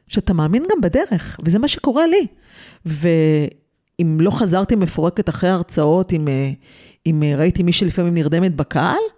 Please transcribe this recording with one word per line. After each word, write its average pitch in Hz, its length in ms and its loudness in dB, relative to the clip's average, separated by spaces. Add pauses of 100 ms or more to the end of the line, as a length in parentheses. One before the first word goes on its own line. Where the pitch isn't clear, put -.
שאתה - 240 -2
מאמין 170 300 0 (100)
גם 359 80 0
בדרך, 190 640 -2
וזה 170 140 2
מה 269 100 0
שקורה 294 380 0
לי. 330 200 2 (600)
ואם 156 1300 0
לא 180 100 2
חזרתי 196 440 0
מפורקת 175 540 -2
אחרי 180 220 0
ההרצאות, 175 640 0
אם, 151 160 -2
אה, 135 220 -2 (560)
אם, 151 160 0
אה, 147 140 0
ראיתי 175 260 0
מי 175 100 2
שלפעמים 175 420 0
נרדמת 165 420 0
בקהל, 170 460 -2 (160)